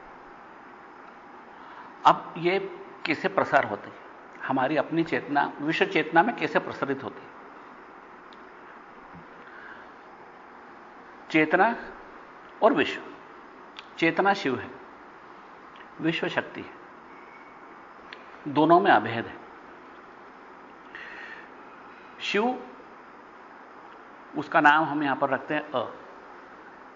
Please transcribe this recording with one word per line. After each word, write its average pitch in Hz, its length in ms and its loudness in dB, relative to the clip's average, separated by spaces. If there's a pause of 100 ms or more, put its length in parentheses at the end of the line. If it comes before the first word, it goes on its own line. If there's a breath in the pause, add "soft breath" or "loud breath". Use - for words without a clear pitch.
(2000 loud breath)
अब - 320 6
ये 175 220 2 (460)
कैसे 156 220 0
प्रसार 135 380 4
होती 104 240 -8
है, - 60 -18 (480)
हमारी 135 340 2
अपनी 156 260 2
चेतना, 143 480 0 (100)
विश्व 160 240 2
चेतना 165 380 4
में - 120 0
कैसे 151 240 0
प्रसारित 135 440 -4
होती - 180 -10
है? - 80 -18 (4000 loud breath)
चेतना 180 460 4 (880)
और 208 100 8
विश्व, - 280 0 (960)
चेतना 180 360 4
शिव 131 260 -2
है, 98 100 -10 (1300)
विश्व 165 260 0
शक्ति - 340 -4
है, - 180 -16 (1700)
दोनों 156 320 6
में 190 120 4
अभेद 113 340 2
है। - 140 -14 (2750 loud breath)
शिव, 240 420 -2 (1700)
उसका 151 240 4
नाम 151 220 8
हम 151 200 -2
यहां 135 120 0
पर 135 140 0
रखते 131 240 -2
हैं 151 80 -2
अ। 120 220 -4 (1120)